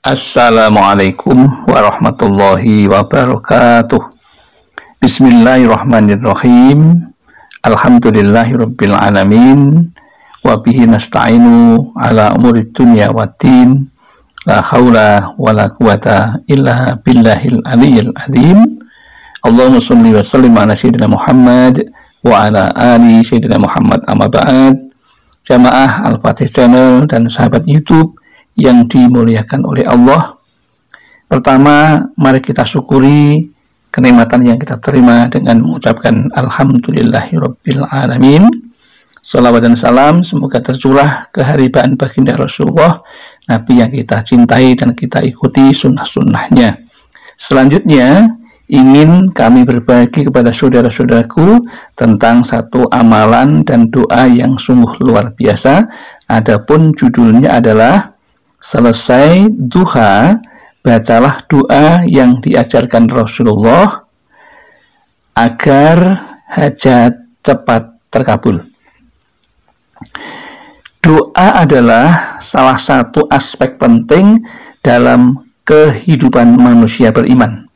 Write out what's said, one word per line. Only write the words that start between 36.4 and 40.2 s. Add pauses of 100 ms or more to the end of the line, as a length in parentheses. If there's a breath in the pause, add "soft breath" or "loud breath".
alamin. (800 soft breath)
Salawat
dan
salam